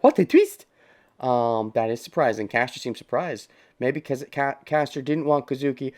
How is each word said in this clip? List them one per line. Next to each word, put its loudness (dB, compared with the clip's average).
What 6
a 4
twist! 2
Um, 0
that 0
is -4
surprising. -2
Caster -2
seemed -8
surprised. -6
Maybe -2
cause -6
Ca-, -4
Caster -2
didn't -2
want 2
Kazuki. -4